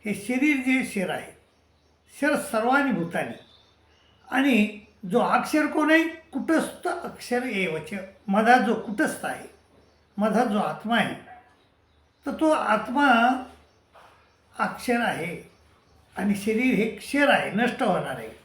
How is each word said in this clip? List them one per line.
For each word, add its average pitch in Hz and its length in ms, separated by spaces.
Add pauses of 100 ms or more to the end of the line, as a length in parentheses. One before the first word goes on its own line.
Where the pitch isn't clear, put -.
हे 208 100
शरीर 269 420
जे 262 260
क्षर 185 280
आहे, - 200 (760)
क्षर 294 300
सर्वाणि 254 560
भूतानि, 165 420 (960)
आणि 247 500 (300)
जो 226 100
अक्षर 247 460
कोण 302 240
आहे? 320 140
कुटस्थ - 840
अक्षर 247 540
एव 185 360
च, 156 160 (340)
मधा 220 300
जो 214 160
कुटस्थ - 520
आहे, - 220 (680)
मधा 208 260
जो 208 140
आत्मा 180 380
आहे, - 180 (1120)
तर 277 40 (100)
तो 311 100
आत्मा 247 800 (1300)
अक्षर 240 420
आहे 170 500 (680)
आणि 196 180
शरीर 226 400
हे 175 160
क्षर 285 380
आहे, - 220
नष्ट 240 320
होणार 147 340
आहे 110 140 (140)